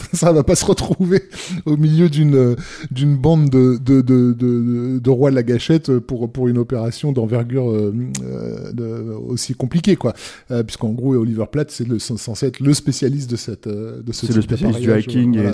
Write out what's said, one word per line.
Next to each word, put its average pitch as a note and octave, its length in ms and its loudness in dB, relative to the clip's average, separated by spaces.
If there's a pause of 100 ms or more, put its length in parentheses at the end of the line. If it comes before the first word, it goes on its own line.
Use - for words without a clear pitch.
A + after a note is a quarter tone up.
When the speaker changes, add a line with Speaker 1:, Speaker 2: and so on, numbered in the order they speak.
Speaker 1:
<laughs> - 120 -10
ça E3+ 200 2
va D3+ 100 4
pas F#3 120 2
se - 100 0
retrouver F3+ 580 2 (420)
au D3+ 120 0
milieu D#3 320 4
d'une, C#3 460 4 (360)
d'une C#3 240 2
bande D3 340 4
de, B2+ 280 4
de, C3 240 4
de, B2 320 4
de, A#2+ 640 0
de B2 100 0
rois C3+ 220 4
de C3+ 40 2
la B2 80 2
gâchette B2+ 560 0
pour, A#2 320 -4
pour B2+ 180 -2
une A#2+ 80 0
opération A#2 540 -2
d'envergure, A#2+ 580 -2
euh, G#2+ 240 0 (300)
euh, A#2 500 -10
de, A#2 160 -8
aussi A2+ 640 -8
compliquée, E3 440 0
quoi. A2+ 160 -2 (360)
Euh, A#2 140 -2
puisqu'en A2 260 -6
gros, B2 260 -2
Oliver A2+ 360 0
Platt, D3 180 -4
c'est A#2+ 180 -8
le, A#2 120 -2
censé A2+ 480 -6
être B2+ 120 -6
le C#3 140 2
spécialiste C#3 560 -2
de A#2+ 60 -4
cette, A2 320 -10
euh, A2+ 340 -10
de A#2 100 -8
ce - 140 -6
Speaker 2:
C'est A#2 80 0
le A2 80 4
Speaker 1:
type - 100 -4
Speaker 2:
spécialiste A2 280 0
du - 80 -2
Speaker 1:
d'appareillage, A2 260 2
Speaker 2:
hiking B2 220 2
Speaker 1:
voilà. G2+ 160 2
Speaker 2:
et - 20 -4